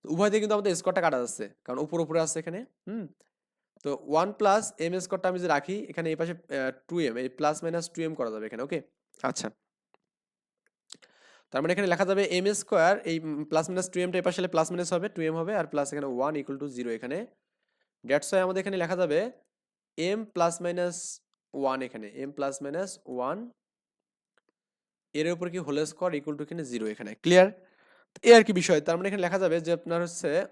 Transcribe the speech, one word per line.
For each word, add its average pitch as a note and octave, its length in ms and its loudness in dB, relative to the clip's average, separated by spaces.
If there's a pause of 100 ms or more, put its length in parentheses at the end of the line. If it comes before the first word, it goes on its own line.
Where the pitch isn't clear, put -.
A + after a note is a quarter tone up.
তো - 120 -20
উভয় G3+ 180 2
দিকে G#3+ 120 2
কিন্তু G#3+ 140 0
আমাদের G3+ 220 0
স্কয়ারটা F3+ 260 0
কাটা C#3+ 180 2
যাচ্ছে, A#2 220 -8 (200)
কারণ B2+ 200 -6
উপর E3 200 -6
উপরে D#3+ 200 0
আছে D#3+ 180 -6
এখানে। F3 160 -8 (280)
হুম, G#3 180 -8 (760)
তো C#3+ 60 -4 (220)
ওয়ান E3+ 180 4 (100)
প্লাস G#3 240 4 (220)
এম E3+ 80 -2 (120)
স্কয়ারটা F#3 260 -4
আমি F#3 100 -4
যদি F3 140 -2
রাখি F3+ 200 -2 (160)
এখানে E3 220 -4
এই D3+ 80 -4
পাশে, E3 160 -4
আহ, C3+ 340 -6 (160)
টু E3+ 80 -8 (120)
এম, A2+ 60 -2 (100)
এই C3 60 -4 (100)
প্লাস D3+ 240 2
মাইনাস E3 300 -4
টু - 140 -8
এম D#3 120 -6
করা A#2 140 -2
যাবে A2 160 -8
এখানে। A2+ 180 -10
ওকে, D#3+ 120 -4 (500)
আচ্ছা, - 180 -6 (2000)
তার C3+ 100 -2
মানে E3 120 0
এখানে G3 200 0
লেখা F#3 160 2
যাবে G3 140 2 (140)
এম F#3 80 0 (160)
স্কয়ার, F3+ 320 4 (160)
এই, E3 80 0 (100)
উম, D3+ 140 -4 (100)
প্লাস D#3+ 180 2
মাইনাস F3+ 240 -2
টু F3+ 100 -2
এমটা F3+ 160 -2
এই F3+ 80 -4
পাশে F3+ 140 -2
এলে F3+ 140 -2
প্লাস D#3+ 160 4
মাইনাস F3 240 -4
হবে, F3+ 200 -2
টু F#3 40 -6 (100)
এম D#3+ 120 -2
হবে, F#3 180 -4
আর D#3+ 140 -2
প্লাস C#3+ 200 0
এখানে C#3+ 140 -4 (100)
ওয়ান C#3+ 240 -2
equal C#3 200 -8
to C#3+ 60 -8 (100)
জিরো A#2+ 200 -6
এখানে। B2+ 200 -6 (920)
That's C#3+ 220 2
why F#3+ 140 4
আমাদের F#3 180 0
এখানে G3 200 -4
লেখা E3+ 180 -2
যাবে D#3+ 180 2 (880)
এম G#3+ 100 -2 (160)
প্লাস E3+ 280 2
মাইনাস F3 320 -2 (640)
ওয়ান C3 180 0 (100)
এখানে, A2 200 -12 (160)
এম C#3 140 -10
প্লাস C#3 260 -4
মাইনাস E3+ 260 -6 (240)
ওয়ান B2+ 240 -4 (1800)
এর D#3 60 0 (100)
উপর F3 180 -6
কি F#3 140 -6
হোল C#3+ 100 -2 (140)
স্কয়ার F3+ 280 -4
equal D3 180 -6
to D3+ 80 -10
এখানে E3+ 260 -8
জিরো A2+ 220 -4
এখানে। G#2 180 -10 (120)
ক্লিয়ার? F3+ 240 8 (800)
এ - 100 10
আর A3 100 12
কি A3 40 0 (100)
বিষয়। D#3+ 240 4
তার E3 120 2
মানে F#3+ 120 -4
এখানে F#3+ 160 -2
লেখা F3 180 0
যাবে E3+ 220 2
যে E3 140 0
আপনার E3+ 260 -4
হচ্ছে E3+ 260 -4 (200)